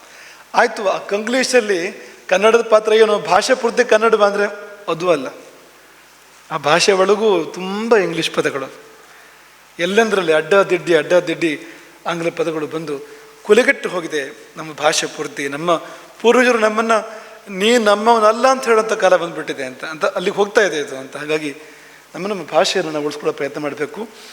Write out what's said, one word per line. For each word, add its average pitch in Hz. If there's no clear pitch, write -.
ಆಯ್ತು, 214
ಆ 175
ಕಂಗ್ಲೀಷಲ್ಲಿ 214
ಕನ್ನಡದ 220
ಪಾತ್ರ 214
ಏನು? 214
ಭಾಷೆ 196
ಪೂರ್ತಿ 233
ಕನ್ನಡ 220
ಬಂದರೆ 202
ಅದು 170
ಅಲ್ಲ. 139
ಆ 160
ಭಾಷೆ 160
ಒಳಗೂ 190
ತುಂಬ 202
ಇಂಗ್ಲೀಷ್ 170
ಪದಗಳು, 135
ಎಲ್ಲೆಂದರಲ್ಲಿ 190
ಅಡ್ಡ 156
ದಿಡ್ಡಿ, 175
ಅಡ್ಡ 147
ದಿಡ್ಡಿ 165
ಆಂಗ್ಲ 170
ಪದಗಳು 160
ಬಂದು 147
ಕೊಲೆಗಟ್ಟು 233
ಹೋಗಿದೆ 156
ನಮ್ಮ 160
ಭಾಷೆ 151
ಪೂರ್ತಿ. 143
ನಮ್ಮ 160
ಪೂರ್ವಜರು 240
ನಮ್ಮನ್ನು 214
"ನೀ 214
ನಮ್ಮವನಲ್ಲ" 220
ಅಂತ 262
ಹೇಳೋಂಥ 220
ಕಾಲ 185
ಬಂದ್ಬಿಟ್ಟಿದೆ 156
ಅಂತ, 127
ಅಂತ 160
ಅಲ್ಲಿಗೆ 190
ಹೋಗ್ತಾ 202
ಇದೆ 175
ಇದು 135
ಅಂತ. 131
ಹಾಗಾಗಿ 151
ನಮ್ಮ, 170
ನಮ್ಮ 202
ಭಾಷೆಯನ್ನು 165
ನಾವು 151
ಉಳಿಸ್ಕೊಳ್ಳೋ 151
ಪ್ರಯತ್ನ 147
ಮಾಡಬೇಕು. 147